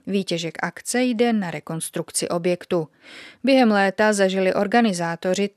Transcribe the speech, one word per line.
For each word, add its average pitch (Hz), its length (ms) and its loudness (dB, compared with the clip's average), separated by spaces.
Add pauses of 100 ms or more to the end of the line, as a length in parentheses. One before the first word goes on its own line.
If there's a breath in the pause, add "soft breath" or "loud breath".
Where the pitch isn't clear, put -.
Výtěžek 175 520 -4
akce - 420 -4
jde 240 300 0
na 185 180 -2
rekonstrukci - 760 -8
objektu. 175 580 -2 (560 loud breath)
Během 254 280 4
léta 202 420 2
zažili 190 400 2
organizátoři 190 1040 0